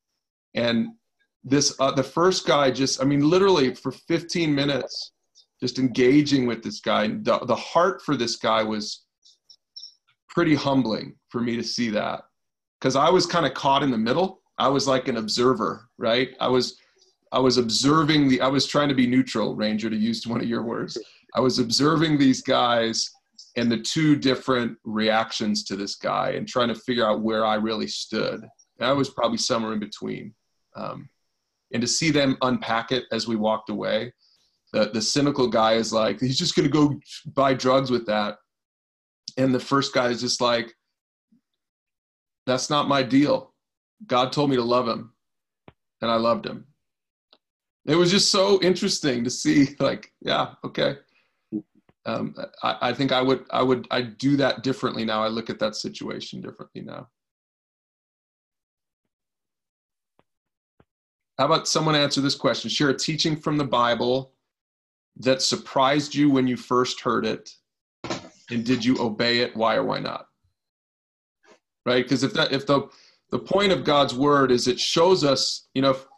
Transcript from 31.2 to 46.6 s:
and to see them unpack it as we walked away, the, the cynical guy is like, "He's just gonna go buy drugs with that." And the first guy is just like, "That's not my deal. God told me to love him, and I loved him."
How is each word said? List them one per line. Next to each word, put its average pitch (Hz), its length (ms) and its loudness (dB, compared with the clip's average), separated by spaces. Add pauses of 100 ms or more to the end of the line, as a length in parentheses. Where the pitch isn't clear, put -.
and 120 100 -2
to 123 40 0
see 160 240 0
them 139 320 2
unpack 117 500 -2
it 127 200 -2
as 113 160 -4
we 113 80 -2
walked 107 340 -2
away, 107 420 -4 (600)
the, 107 200 0
the 110 100 -2
cynical 139 460 0
guy 110 260 2
is 110 180 0
like, 110 260 0
"He's 127 200 -2
just 180 180 -2
gonna 156 120 2
go 147 300 2 (280)
buy 135 280 0
drugs 127 360 2
with 117 160 -2
that." 104 320 -2 (960)
And 131 180 2
the 123 60 -2
first 135 340 0
guy 123 140 2
is 120 120 -2
just 123 200 -4
like, 117 340 0 (1700)
"That's 127 240 -2
not 147 180 0
my 139 140 2
deal. 131 520 2 (520)
God 127 260 0
told 143 160 0
me 131 80 2
to 123 60 0
love 120 260 0
him, 117 240 -8 (880)
and 117 100 -2
I 117 60 2
loved 113 300 0
him." - 200 -12 (1160)